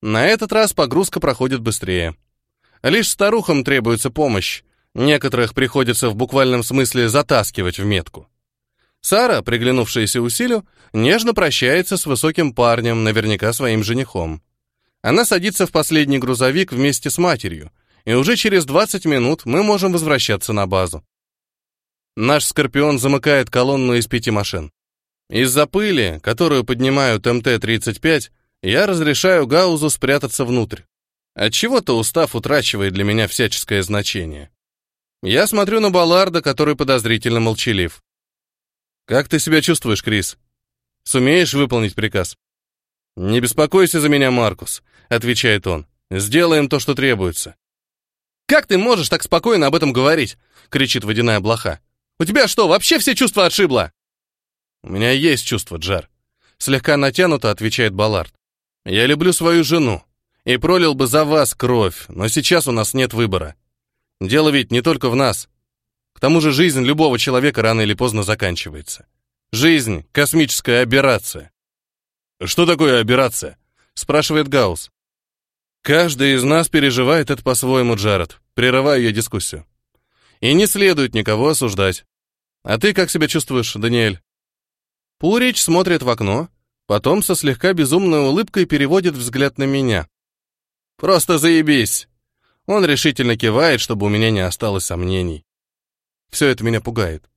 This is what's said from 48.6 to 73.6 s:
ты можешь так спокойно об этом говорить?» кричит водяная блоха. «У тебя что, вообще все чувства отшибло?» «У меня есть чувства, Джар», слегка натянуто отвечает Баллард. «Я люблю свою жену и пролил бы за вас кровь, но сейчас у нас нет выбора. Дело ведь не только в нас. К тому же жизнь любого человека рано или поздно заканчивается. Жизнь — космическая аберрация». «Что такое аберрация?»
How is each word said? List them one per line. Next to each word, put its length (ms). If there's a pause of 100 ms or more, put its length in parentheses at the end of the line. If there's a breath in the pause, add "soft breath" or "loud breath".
ты 120
можешь 320
так 140
спокойно 440
об 80
этом 160
говорить?» 460 (320 soft breath)
кричит 340
водяная 360
блоха. 400 (400)
«У 60
тебя 220
что, 200
вообще 320
все 160
чувства 300
отшибло?» 460 (920)
«У 60
меня 220
есть 340
чувства, 320
Джар», 320 (480)
слегка 380
натянуто 560
отвечает 420
Баллард. 400 (520)
«Я 200
люблю 280
свою 300
жену 400 (420)
и 120
пролил 360
бы 140
за 180
вас 280
кровь, 540
но 220
сейчас 380
у 40
нас 220
нет 200
выбора. 420 (640)
Дело 280
ведь 220
не 100
только 280
в 60
нас. 340 (640)
К 80
тому 180
же 120
жизнь 320
любого 360
человека 420
рано 200
или 120
поздно 300
заканчивается. 840 (440)
Жизнь — 600
космическая 720
аберрация». 680 (880)
«Что 240
такое 360
аберрация?» 560 (360)